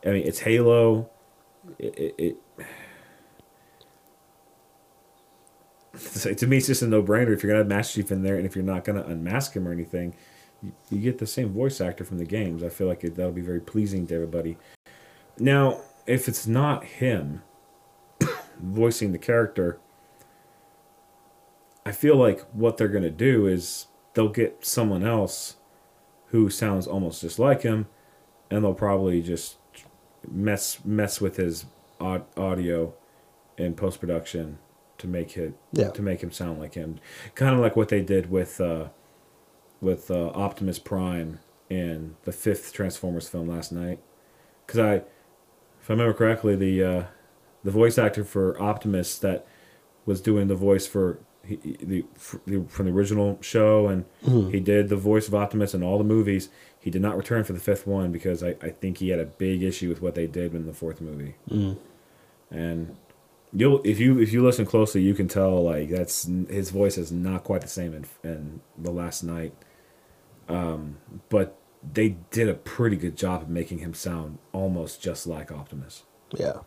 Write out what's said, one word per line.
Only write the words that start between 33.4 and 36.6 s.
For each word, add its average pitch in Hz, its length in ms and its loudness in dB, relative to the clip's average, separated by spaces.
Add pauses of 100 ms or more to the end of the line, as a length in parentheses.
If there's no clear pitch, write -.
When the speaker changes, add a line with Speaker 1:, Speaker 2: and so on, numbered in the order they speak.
Speaker 1:
in 87 180 -4
post-production 85 840 -6 (400)
to - 100 -12
make 87 300 -6
it, 80 160 -6 (180)
Speaker 2:
Yeah. 113 200 2
Speaker 1:
to - 100 -8
make 95 220 -2
him 85 80 -8
sound 82 280 -8
like 76 140 -12